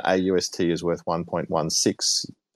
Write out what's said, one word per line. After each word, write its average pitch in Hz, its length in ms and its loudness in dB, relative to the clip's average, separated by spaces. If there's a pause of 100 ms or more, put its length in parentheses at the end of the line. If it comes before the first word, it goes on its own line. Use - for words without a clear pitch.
A 92 100 4
U 92 220 2
S 87 100 0
T 85 240 0
is 80 100 -2
worth 85 240 -2
one 85 200 -2
point 85 240 -4
one 82 200 0
six, - 560 0 (300)